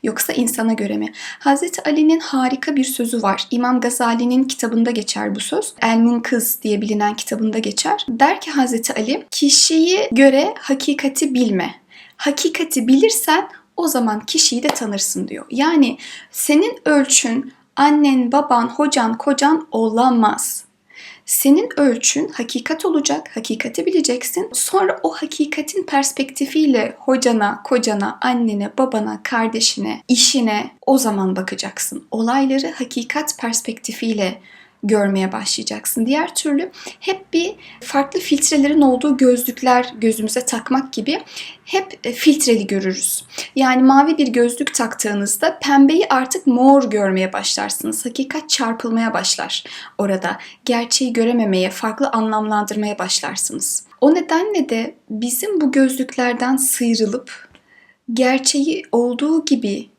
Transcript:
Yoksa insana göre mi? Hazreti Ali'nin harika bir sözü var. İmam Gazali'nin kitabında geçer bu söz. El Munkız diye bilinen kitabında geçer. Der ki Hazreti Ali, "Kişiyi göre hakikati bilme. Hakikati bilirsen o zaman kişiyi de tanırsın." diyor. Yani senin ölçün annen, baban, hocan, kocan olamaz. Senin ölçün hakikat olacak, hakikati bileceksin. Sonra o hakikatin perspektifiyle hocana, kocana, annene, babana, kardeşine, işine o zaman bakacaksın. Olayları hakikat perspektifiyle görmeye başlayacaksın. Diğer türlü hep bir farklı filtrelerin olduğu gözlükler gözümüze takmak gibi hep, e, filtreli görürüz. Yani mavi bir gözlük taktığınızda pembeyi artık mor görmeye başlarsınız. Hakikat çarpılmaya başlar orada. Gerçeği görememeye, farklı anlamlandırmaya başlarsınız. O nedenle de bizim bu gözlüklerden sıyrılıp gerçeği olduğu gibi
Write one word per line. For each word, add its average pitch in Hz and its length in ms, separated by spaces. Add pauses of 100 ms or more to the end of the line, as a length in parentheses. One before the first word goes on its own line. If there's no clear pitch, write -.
Yoksa 233 300
insana 226 400
göre 208 240
mi? 214 160 (260)
Hazreti 285 440
Ali'nin 311 380
harika 262 560
bir 262 80
sözü 233 380
var. - 280
İmam 247 300
Gazali'nin 240 640
kitabında 233 460
geçer 208 440
bu 208 60
söz. - 420
El 226 160
Munkız 233 640
diye 208 180
bilinen 208 360
kitabında 220 420
geçer. 220 500
Der 269 320
ki 320 100
Hazreti 247 440
Ali, 220 360
"Kişiyi 320 840
göre 269 460
hakikati 277 760
bilme. 202 400 (420)
Hakikati 294 720
bilirsen 320 600 (280)
o 349 120
zaman 226 380
kişiyi 247 360
de - 60
tanırsın." 196 600
diyor. - 220
Yani 277 480 (320)
senin 381 540
ölçün 269 680 (240)
annen, 277 560
baban, 269 360
hocan, 240 500
kocan 285 520
olamaz. 226 960 (600)
Senin 339 500
ölçün 269 520
hakikat 254 560
olacak, 311 500
hakikati 226 520
bileceksin. 349 680
Sonra - 500
o 330 120
hakikatin 302 680
perspektifiyle 277 1160
hocana, 233 640
kocana, 214 580
annene, 220 560
babana, 220 440
kardeşine, 226 840
işine 233 640 (160)
o 269 120
zaman 196 380
bakacaksın. - 720
Olayları 269 600
hakikat 262 680
perspektifiyle 226 1040 (420)
görmeye 196 500
başlayacaksın. 214 760
Diğer 302 280
türlü 311 360 (300)
hep - 320
bir 339 220 (260)
farklı 277 400
filtrelerin 285 600
olduğu 262 360
gözlükler 247 840
gözümüze 220 460
takmak 262 460
gibi 285 300 (420)
hep, 381 400
e, 240 80
filtreli 240 540
görürüz. 190 580 (320)
Yani 254 260
mavi 285 360
bir 277 100
gözlük 240 460
taktığınızda 214 840
pembeyi 285 500
artık 262 380
mor 262 440
görmeye 190 420
başlarsınız. - 760
Hakikat 269 440
çarpılmaya 226 640
başlar - 500 (340)
orada. 190 400 (260)
Gerçeği 240 480
görememeye, 220 580
farklı 220 380
anlamlandırmaya 214 880
başlarsınız. - 840 (160)
O 294 140
nedenle 349 540
de 226 260 (160)
bizim 247 500
bu 269 120
gözlüklerden 254 840
sıyrılıp 233 920 (640)
gerçeği 269 680 (100)
olduğu 247 520
gibi 226 440 (100)